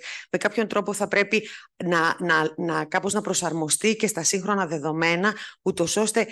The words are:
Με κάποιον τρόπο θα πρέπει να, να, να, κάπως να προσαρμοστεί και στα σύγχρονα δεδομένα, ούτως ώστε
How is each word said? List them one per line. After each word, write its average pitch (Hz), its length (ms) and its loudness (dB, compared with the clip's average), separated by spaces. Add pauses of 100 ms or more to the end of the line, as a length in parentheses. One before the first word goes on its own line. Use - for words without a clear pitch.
(300)
Με 180 80 0
κάποιον 214 300 0
τρόπο 208 240 -2
θα 196 160 -2
πρέπει 202 340 2 (420)
να, 170 360 2
να, 156 360 2
να, 160 280 -2
κάπως 185 280 -2
να 208 80 0
προσαρμοστεί 175 760 0
και 220 100 0
στα 170 160 -2
σύγχρονα 196 440 0
δεδομένα, 165 680 0 (280)
ούτως 180 340 0
ώστε 214 360 2